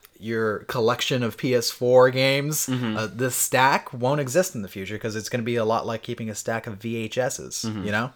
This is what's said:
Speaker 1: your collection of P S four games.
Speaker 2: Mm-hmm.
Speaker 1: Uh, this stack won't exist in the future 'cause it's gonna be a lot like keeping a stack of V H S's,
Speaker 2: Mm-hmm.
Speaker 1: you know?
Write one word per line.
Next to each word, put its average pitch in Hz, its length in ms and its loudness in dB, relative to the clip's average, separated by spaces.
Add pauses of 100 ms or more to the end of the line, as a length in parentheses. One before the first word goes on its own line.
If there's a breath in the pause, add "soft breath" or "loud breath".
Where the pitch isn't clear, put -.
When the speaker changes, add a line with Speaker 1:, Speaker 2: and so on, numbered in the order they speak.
(200)
Speaker 1:
your 110 440 -2
collection 123 580 0
of 110 140 -2
P 131 180 0
S 117 160 2
four 127 400 8
games. 139 560 0
Speaker 2:
Mm-hmm. 123 300 -2
Speaker 1:
Uh, 110 100 0
this 117 300 -4
stack 135 560 2
won't 135 280 0
exist 143 340 0
in 110 80 -6
the 92 60 -10
future 101 300 -8
'cause 110 180 -6
it's 107 120 -8
gonna 117 160 -4
be 120 120 -2
a 113 80 2
lot 110 220 0
like 113 160 -6
keeping 117 260 -8
a 104 60 -8
stack 117 320 -6
of 110 80 -8
V 113 220 -6
H 113 220 -6
S's, - 480 -4
Speaker 2:
Mm-hmm. 107 200 -4
Speaker 1:
you 104 60 -4
know? 117 240 -2